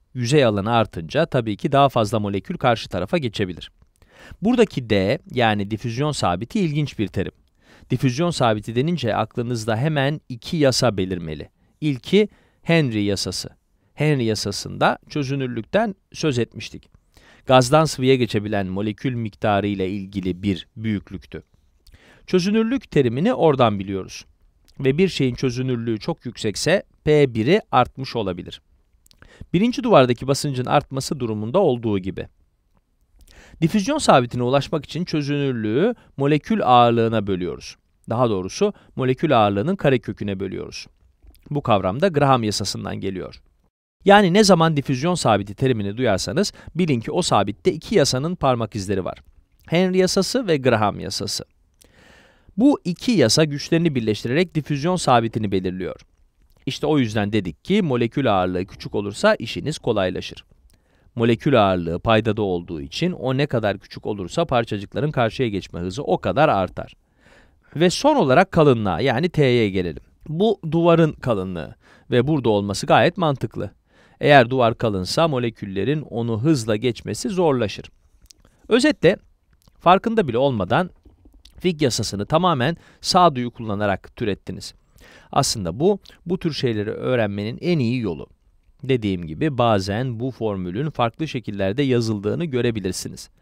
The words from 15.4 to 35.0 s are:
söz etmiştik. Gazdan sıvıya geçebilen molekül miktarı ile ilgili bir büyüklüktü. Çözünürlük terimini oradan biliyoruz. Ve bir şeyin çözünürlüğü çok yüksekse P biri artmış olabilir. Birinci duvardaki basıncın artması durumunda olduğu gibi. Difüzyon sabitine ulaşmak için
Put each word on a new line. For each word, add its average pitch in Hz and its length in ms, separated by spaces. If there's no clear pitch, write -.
söz 139 260
etmiştik. - 500
Gazdan 131 380
sıvıya 131 320
geçebilen 107 500
molekül 107 480
miktarı 104 520
ile 95 240
ilgili 95 520
bir 95 340
büyüklüktü. 101 640
Çözünürlük 220 640
terimini 139 440
oradan 123 440
biliyoruz. 95 460
Ve 135 180
bir 185 100
şeyin 127 260
çözünürlüğü 120 640
çok - 280
yüksekse 120 560
P 147 300
biri 135 260
artmış 127 440
olabilir. 92 460
Birinci 233 300
duvardaki 135 460
basıncın 135 380
artması 135 540
durumunda 110 380
olduğu 117 400
gibi. 92 300
Difüzyon 214 360
sabitine 123 440
ulaşmak 135 420
için 170 200